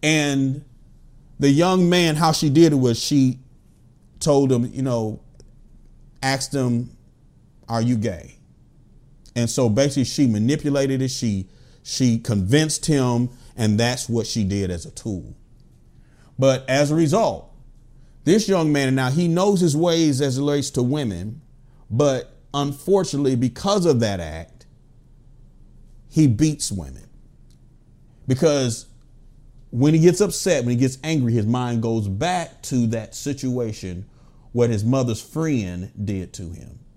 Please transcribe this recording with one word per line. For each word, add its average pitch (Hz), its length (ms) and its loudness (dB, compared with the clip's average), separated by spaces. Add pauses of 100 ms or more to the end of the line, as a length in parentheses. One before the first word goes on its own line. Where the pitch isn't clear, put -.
And 143 600 0 (760)
the 139 100 4
young 175 400 4
man, 175 260 2
how 160 160 2
she 156 180 0
did 160 220 6
it 143 60 2
was 123 200 2
she 131 420 2 (800)
told 139 320 2
him, 123 220 0
you 131 80 -6
know, 117 380 -4 (1040)
asked 135 300 -2
him, 123 380 -2 (760)
"Are 117 140 -2
you 120 160 0
gay?" 101 400 -6 (960)
And 117 140 0
so 131 180 0
basically 135 380 2
she - 200 0
manipulated 135 760 0
it. 131 80 -2
She, 104 400 -4 (340)
she 120 340 0
convinced 117 680 0
him, 123 440 0 (280)
and 107 200 2
that's 120 300 -2
what 113 180 -2
she 107 200 -4
did 95 260 -2
as 85 140 -10
a - 60 -18
tool. - 440 -10 (1040)
But 131 300 2
as 143 220 2
a 151 40 0
result, 160 580 0 (680)
this 208 260 2
young 165 220 2
man, 135 240 0
now 131 140 0
he 165 180 0
knows 180 320 2
his 165 160 2
ways 165 460 2
as 135 160 -2
it 135 40 -2
relates 143 300 -2
to 127 120 -2
women, 120 580 -4 (480)
but 131 460 0 (180)
unfortunately, 143 840 0
because 175 500 0
of 143 160 4
that 101 180 -2
act, 80 460 -12 (1400)
he 156 180 4
beats 143 440 0
women. 73 320 -10 (1200)
Because 131 600 0 (840)
when 139 240 4
he 165 60 6
gets 175 200 6
upset, 180 460 0
when 120 60 0
he 123 40 0
gets 131 280 0
angry, 147 300 0
his 113 120 2
mind 120 360 -2
goes 113 260 -2
back 160 560 -4
to 120 240 0
that 110 280 -6
situation, 120 920 -6 (460)
what 117 180 2
his 104 140 -2
mother's 120 380 0
friend 110 720 -4 (120)
did 95 300 -6
to 87 180 -12
him. 71 280 -18 (180)